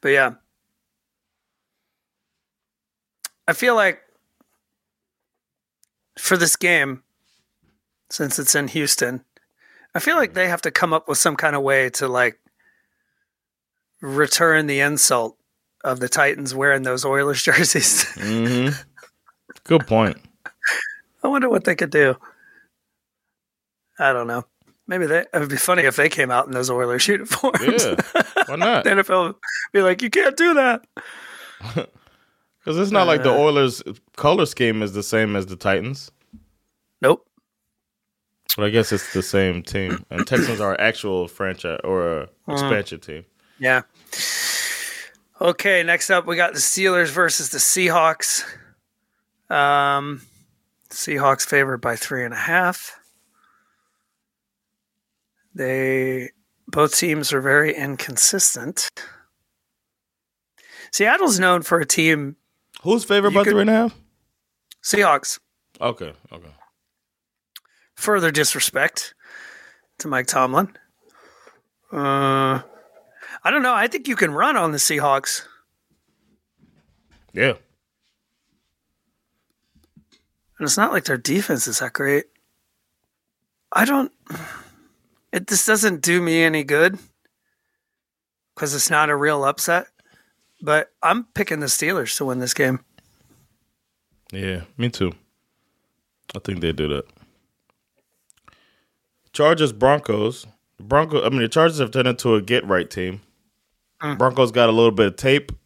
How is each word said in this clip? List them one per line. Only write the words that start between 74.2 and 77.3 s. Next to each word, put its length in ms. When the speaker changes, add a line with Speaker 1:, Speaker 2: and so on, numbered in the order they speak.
Speaker 1:
run 240
on 160
the 60
Seahawks. 680